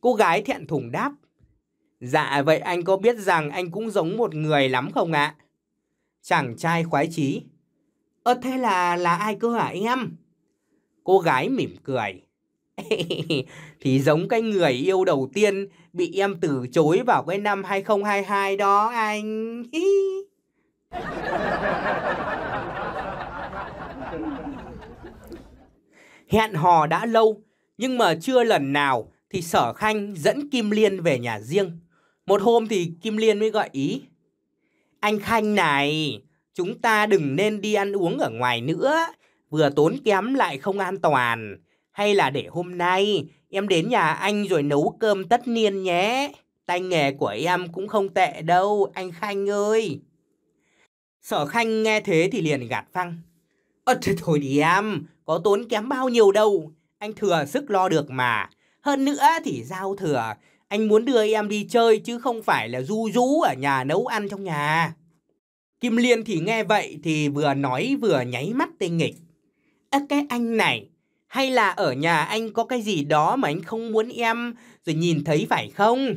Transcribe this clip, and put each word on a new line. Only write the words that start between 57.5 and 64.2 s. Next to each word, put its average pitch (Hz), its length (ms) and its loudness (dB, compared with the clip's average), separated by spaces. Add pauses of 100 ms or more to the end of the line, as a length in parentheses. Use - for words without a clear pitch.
lo 185 180 2
được 156 200 0
mà. 123 400 0 (320)
Hơn 269 240 0
nữa 285 200 2 (180)
thì 147 200 -6
giao 190 320 -6
thừa, 139 380 -2 (340)
anh 214 200 -2
muốn 220 180 4
đưa 233 200 4
em 214 220 0
đi 208 220 -4
chơi 226 300 6
chứ 233 200 -8
không 233 240 -4
phải 127 260 0
là 123 120 -6
ru 214 320 -4
rú 262 280 4
ở 208 120 2
nhà 135 300 0
nấu 165 220 0
ăn 220 240 -4